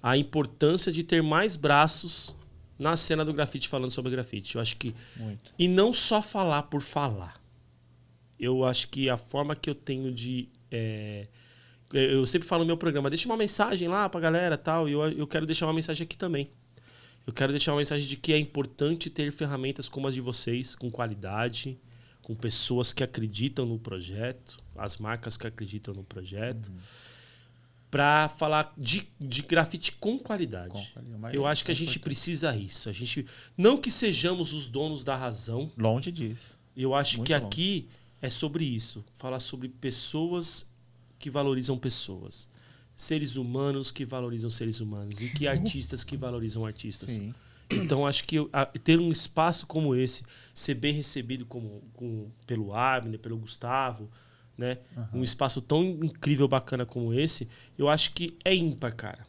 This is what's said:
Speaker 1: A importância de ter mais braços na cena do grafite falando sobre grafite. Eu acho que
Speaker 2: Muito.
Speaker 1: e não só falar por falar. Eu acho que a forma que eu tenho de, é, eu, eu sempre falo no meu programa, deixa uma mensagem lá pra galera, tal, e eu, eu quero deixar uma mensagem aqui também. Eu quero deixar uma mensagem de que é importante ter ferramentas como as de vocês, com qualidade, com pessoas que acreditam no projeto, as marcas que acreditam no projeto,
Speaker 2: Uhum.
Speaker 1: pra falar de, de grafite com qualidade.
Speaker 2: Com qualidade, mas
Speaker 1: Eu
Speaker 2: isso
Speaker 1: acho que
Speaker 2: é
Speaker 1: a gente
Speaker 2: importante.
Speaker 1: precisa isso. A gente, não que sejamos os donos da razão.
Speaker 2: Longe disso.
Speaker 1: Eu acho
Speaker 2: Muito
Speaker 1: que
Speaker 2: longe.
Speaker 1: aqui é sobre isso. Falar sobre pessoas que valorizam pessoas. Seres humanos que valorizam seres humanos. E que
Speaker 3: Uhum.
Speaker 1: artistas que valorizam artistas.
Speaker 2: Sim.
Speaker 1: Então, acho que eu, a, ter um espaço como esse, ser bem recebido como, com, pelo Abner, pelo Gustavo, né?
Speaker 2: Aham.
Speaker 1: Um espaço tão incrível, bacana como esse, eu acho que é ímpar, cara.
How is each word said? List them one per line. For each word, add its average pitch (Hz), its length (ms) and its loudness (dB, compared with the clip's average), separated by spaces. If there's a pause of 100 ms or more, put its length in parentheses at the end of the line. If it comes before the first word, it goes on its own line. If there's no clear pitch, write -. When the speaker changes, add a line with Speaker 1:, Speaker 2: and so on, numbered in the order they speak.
Speaker 1:
A 123 160 4
importância 151 720 4
de 165 120 0
ter 165 180 4
mais 170 360 4
braços 151 760 4 (460)
na 160 180 2
cena 156 280 4
do 156 80 -2
grafite 143 340 -2
falando 127 240 -2
sobre 127 180 -2
grafite. 120 460 -4
Eu 113 60 -2
acho 110 160 -2
que 113 180 -6 (220)
Speaker 2:
Muito. 110 420 -10
Speaker 1:
e 175 80 6
não 196 260 6
só 214 300 6
falar 160 400 2
por 147 180 -2
falar. 110 580 -4 (1000)
Eu 131 240 2
acho 127 240 2
que 135 220 0
a 123 80 2
forma 143 380 -2
que - 140 -4
eu 139 60 -2
tenho 131 380 -4
de, 123 340 -4 (240)
é, 107 560 -4 (680)
eu, 139 80 6
eu 135 240 6
sempre 165 220 2
falo 170 160 4
no 165 40 4
meu 165 100 2
programa, 143 320 2
deixa 165 180 -2
uma 226 100 0
mensagem 202 520 2
lá 196 200 2
pra 175 120 -4
galera, 165 360 4
tal, 160 320 0
e 143 40 2
eu, 147 80 2 (100)
eu 151 160 -4
quero 156 180 0
deixar 156 220 0
uma 156 60 2
mensagem 160 320 -2
aqui - 120 -12
também. 156 320 -2 (800)
Eu - 40 -8
quero 135 220 2
deixar 147 180 2
uma 147 60 2
mensagem 143 300 0
de 139 100 -6
que - 160 2
é 151 60 6
importante 147 680 0
ter 147 240 -2
ferramentas 139 560 -4
como 135 200 -4
as 131 80 0
de 131 60 -4
vocês, 123 520 -2
com 123 160 -6
qualidade, 113 880 -4 (460)
com 113 100 -8
pessoas 123 580 0
que - 120 0
acreditam 113 600 -2
no 117 140 -2
projeto, 107 800 -8 (180)
as 104 220 -4
marcas 113 400 -4
que - 80 -8
acreditam 107 480 -10
no 95 100 -10
projeto, 101 680 -8
Speaker 2:
Uhum. 92 80 -12 (1120)
Speaker 1:
pra 147 460 6
falar 151 400 2
de, 156 300 0 (120)
de 135 220 -4
grafite 160 520 2
com 226 240 -2
qualidade. 127 520 -6
Speaker 2:
Com 101 140 -10 (100)
qualidade, 120 260 -14
mas 117 160 -8
Speaker 1:
Eu 139 60 2
Speaker 2:
isso 139 60 2
Speaker 1:
acho 151 180 2
que 180 60 -2
Speaker 2:
é - 20 2
Speaker 1:
a - 20 2
gente 156 220 -2
Speaker 2:
importante. - 60 -10
Speaker 1:
precisa 160 520 0
isso. 101 340 -4
A 101 40 -6
gente, 120 320 -4 (320)
não 226 200 10
que 269 140 0
sejamos 175 640 2
os 143 140 -6
donos 139 360 -2
da 135 120 -2
razão. 123 640 -4
Speaker 2:
Longe 117 340 2
disso. 117 460 -8 (180)
Speaker 1:
Eu 131 200 0
acho 143 220 2
Speaker 2:
Muito 113 100 -2
Speaker 1:
que 160 60 4
Speaker 2:
longe. 135 120 2
Speaker 1:
aqui 165 440 -2 (320)
é 135 80 -4
sobre 160 340 0
isso. 113 400 -4 (100)
Falar 131 260 -8
sobre 127 280 -6
pessoas 160 1000 -2 (520)
que 147 100 -8
valorizam 135 480 2
pessoas. 98 720 -4 (460)
Seres 147 400 -2
humanos 135 560 0
que 139 140 -6
valorizam 117 440 -4
seres 113 300 -2
humanos. 104 400 -8
E 120 100 -6
que 147 160 -2
Speaker 3:
Uhum. 139 60 2
Speaker 1:
artistas 139 520 -2
que - 120 -6
valorizam 117 500 -4
artistas. 110 460 -8
Speaker 2:
Sim. 107 220 -6 (360)
Speaker 1:
Então, 143 360 2
acho 139 200 2
que 156 100 -2
eu, 151 180 2
a, 139 120 4
ter 165 340 4
um 170 120 2
espaço 160 540 2
como 151 300 2
esse, 127 280 0 (300)
ser - 220 -2
bem 143 180 0
recebido 131 520 -4
como, 110 360 -10 (120)
com, 110 360 -8 (160)
pelo 107 280 -2
Abner, 117 460 0
pelo 113 180 -8
Gustavo, 120 720 -4 (480)
né? 123 200 -4 (180)
Speaker 2:
Aham. 113 180 -8
Speaker 1:
Um 127 100 0
espaço 131 380 2
tão 151 200 4 (220)
incrível, 143 460 4
bacana 127 360 0
como 117 280 -2
esse, 135 340 0 (300)
eu 143 100 4
acho 151 240 4
que - 320 -4
é 190 100 6
ímpar, 139 400 2
cara. - 360 -12